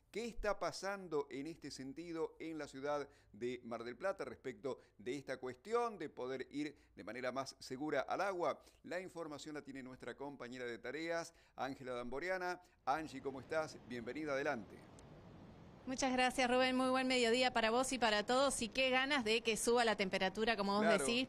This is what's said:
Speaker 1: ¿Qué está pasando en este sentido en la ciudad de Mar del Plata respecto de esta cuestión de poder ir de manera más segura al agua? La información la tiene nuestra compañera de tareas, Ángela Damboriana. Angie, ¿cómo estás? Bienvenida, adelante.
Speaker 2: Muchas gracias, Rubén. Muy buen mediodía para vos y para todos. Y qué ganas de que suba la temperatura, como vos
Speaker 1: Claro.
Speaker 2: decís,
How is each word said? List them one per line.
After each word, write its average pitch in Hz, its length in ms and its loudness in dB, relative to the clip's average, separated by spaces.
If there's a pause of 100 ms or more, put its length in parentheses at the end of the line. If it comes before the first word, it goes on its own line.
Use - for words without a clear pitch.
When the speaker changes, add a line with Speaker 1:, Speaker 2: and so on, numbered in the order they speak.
(100)
Speaker 1:
¿Qué 220 160 -6
está 208 320 -2
pasando 180 720 -2
en 139 160 -6
este 156 240 -10
sentido 156 680 -8
en 160 160 -8
la 147 100 -6
ciudad 139 400 -4 (260)
de 120 320 -4
Mar 117 200 -6
del 123 140 -8
Plata 185 260 -4
respecto 120 560 -8 (160)
de 123 180 -6
esta 135 220 -6
cuestión 214 640 -2
de 156 100 -6
poder 127 440 -6
ir 147 220 -2 (200)
de 104 100 -14
manera 123 280 -4
más 131 260 -4
segura 139 420 0
al 143 220 0
agua? 175 360 0 (260)
La 165 140 -6
información 156 580 -8
la 139 60 -6
tiene 135 200 -10
nuestra 127 340 -10
compañera 127 480 -8
de 120 140 -4
tareas, 165 560 -4 (220)
Ángela 127 360 -4
Damboriana. 175 720 -2 (240)
Angie, 135 340 0
¿cómo 135 200 -4
estás? 156 360 -2 (100)
Bienvenida, 123 460 -4
adelante. 135 460 -2 (1080)
Speaker 2:
Muchas 262 260 2
gracias, 254 380 4
Rubén. 254 260 6
Muy 254 120 4
buen 262 200 4
mediodía 247 440 6
para 220 180 4
vos 254 220 4
y 262 60 -2
para 214 260 4
todos. 262 380 4
Y 220 80 -2
qué 262 180 2
ganas 262 340 4
de 226 200 2
que 220 160 2
suba 240 260 6
la 214 120 4
temperatura, 196 600 2
como 196 160 2
vos 208 100 4
Speaker 1:
Claro. - 220 6
Speaker 2:
decís, 247 240 2